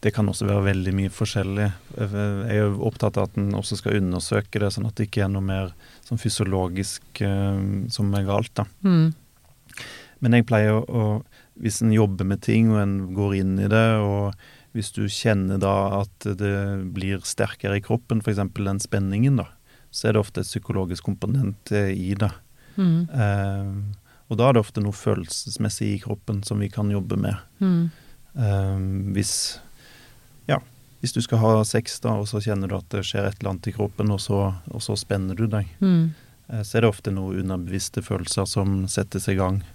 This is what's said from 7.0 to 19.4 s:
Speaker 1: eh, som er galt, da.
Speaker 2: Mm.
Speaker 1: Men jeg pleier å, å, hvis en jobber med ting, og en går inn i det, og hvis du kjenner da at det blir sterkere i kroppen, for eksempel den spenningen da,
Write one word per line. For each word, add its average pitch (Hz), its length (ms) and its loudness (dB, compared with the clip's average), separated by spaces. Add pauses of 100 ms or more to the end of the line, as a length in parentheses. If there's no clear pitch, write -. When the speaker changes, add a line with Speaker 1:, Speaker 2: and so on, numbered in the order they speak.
Speaker 1:
eh, 98 680 0
som 101 240 0
er 98 160 0
galt, 104 240 -2
da. - 140 -2 (180)
Speaker 2:
Mm. 165 300 4 (1040)
Speaker 1:
Men 120 160 4
jeg 117 80 6
pleier 107 320 4
å, 113 80 0
å, 107 380 0 (360)
hvis 107 220 -2
en 113 100 4
jobber 101 320 4
med 98 220 0
ting, 113 260 4
og 107 140 4
en 98 140 0 (160)
går 98 260 2
inn 95 180 2
i 98 80 2
det, 110 200 6 (100)
og 101 380 0 (380)
hvis 107 180 -4
du 104 140 -2
kjenner 98 560 2
da 98 400 2
at - 240 -8
det 101 280 -2 (420)
blir 95 260 -2
sterkere - 560 -2
i 101 60 -2
kroppen, 113 400 -2
for 113 100 0
eksempel 101 320 -2
den 98 160 -2
spenningen 101 560 2
da, 98 80 -2 (480)